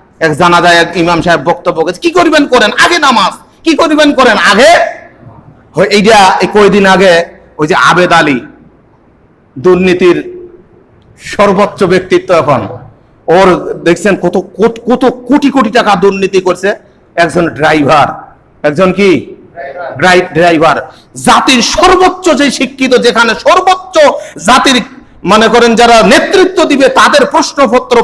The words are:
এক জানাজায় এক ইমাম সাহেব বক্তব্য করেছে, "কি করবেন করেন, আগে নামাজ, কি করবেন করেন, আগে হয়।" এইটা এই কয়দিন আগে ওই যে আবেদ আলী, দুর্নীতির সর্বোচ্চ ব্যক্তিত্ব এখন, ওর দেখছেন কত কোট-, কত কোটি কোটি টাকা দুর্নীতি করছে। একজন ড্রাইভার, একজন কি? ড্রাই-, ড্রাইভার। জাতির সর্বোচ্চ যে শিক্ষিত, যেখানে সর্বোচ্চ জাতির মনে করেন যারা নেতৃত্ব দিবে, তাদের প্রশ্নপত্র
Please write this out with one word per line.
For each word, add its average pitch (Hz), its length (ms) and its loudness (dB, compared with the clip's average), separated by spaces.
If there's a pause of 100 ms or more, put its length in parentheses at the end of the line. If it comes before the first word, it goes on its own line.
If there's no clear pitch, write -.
(200)
এক 156 160 -2
জানাজায় 170 400 2
এক 170 220 -2
ইমাম 170 240 -2
সাহেব 170 220 0
বক্তব্য 165 380 -4
করেছে, 170 180 -4
"কি 339 120 -2
করবেন 311 340 2
করেন, 233 260 0 (140)
আগে 349 140 0
নামাজ, 226 340 0 (300)
কি 320 120 0
করবেন 302 380 0
করেন, 226 240 2
আগে 202 300 2 (1080)
হয়।" 185 120 0
এইটা 202 540 2
এই 185 120 -2
কয়দিন 202 320 2
আগে 185 400 2 (320)
ওই 156 100 -2
যে 180 80 0
আবেদ 170 380 2
আলী, 151 260 2 (1200)
দুর্নীতির 180 880 0 (680)
সর্বোচ্চ 202 680 -2
ব্যক্তিত্ব 185 500 0
এখন, 135 340 -2 (600)
ওর 175 460 0
দেখছেন 175 420 -2
কত 175 220 -4
কোট-, 220 540 -4
কত 247 140 0
কোটি 269 440 0
কোটি 240 200 -2
টাকা 208 260 0
দুর্নীতি 190 460 0
করছে। 185 340 -4 (400)
একজন 170 320 -2
ড্রাইভার, 151 880 -2 (280)
একজন 180 300 0
কি? 185 420 0 (600)
ড্রাই-, 180 360 0
ড্রাইভার। 156 580 0 (240)
জাতির 240 460 0
সর্বোচ্চ 370 680 0
যে 285 220 0
শিক্ষিত, 262 440 -4
যেখানে 226 380 0
সর্বোচ্চ 370 680 0 (380)
জাতির 247 440 0 (420)
মনে 214 240 2
করেন 233 280 2
যারা 233 280 4
নেতৃত্ব 330 600 0
দিবে, 269 240 0
তাদের - 360 2
প্রশ্নপত্র 247 800 0